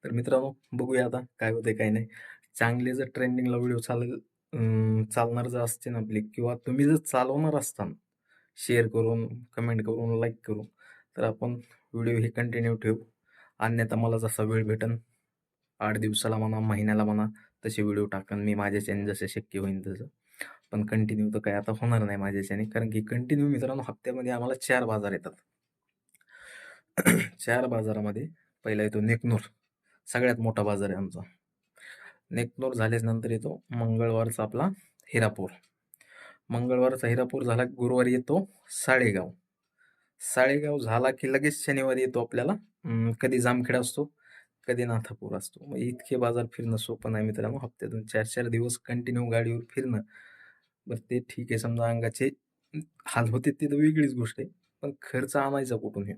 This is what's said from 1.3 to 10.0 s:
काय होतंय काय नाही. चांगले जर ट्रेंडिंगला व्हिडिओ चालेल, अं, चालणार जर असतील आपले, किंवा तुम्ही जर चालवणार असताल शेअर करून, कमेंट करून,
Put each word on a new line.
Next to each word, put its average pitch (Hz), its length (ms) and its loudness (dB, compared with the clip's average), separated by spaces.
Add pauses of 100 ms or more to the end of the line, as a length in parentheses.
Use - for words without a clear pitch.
काय 113 120 0
होतंय 113 220 0
काय 110 160 2
नाही. 110 180 0 (480)
चांगले 123 380 2
जर 131 120 -2
ट्रेंडिंगला 127 520 0
व्हिडिओ 123 200 0
चालेल, 117 360 -2 (400)
अं, 110 520 2
चालणार 120 420 0
जर 120 120 -2
असतील 120 360 -4
आपले, 107 260 -2
किंवा 120 340 -2
तुम्ही 131 300 2
जर 156 100 6
चालवणार 147 600 2
असताल 98 380 -4 (640)
शेअर 117 320 2
करून, 113 560 0
कमेंट 117 380 -2
करून, 113 380 0